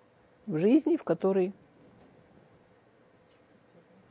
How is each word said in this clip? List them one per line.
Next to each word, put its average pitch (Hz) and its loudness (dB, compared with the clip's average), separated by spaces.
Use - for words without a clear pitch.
в 170 -6
жизни, 277 2
в - -8
которой... 190 -2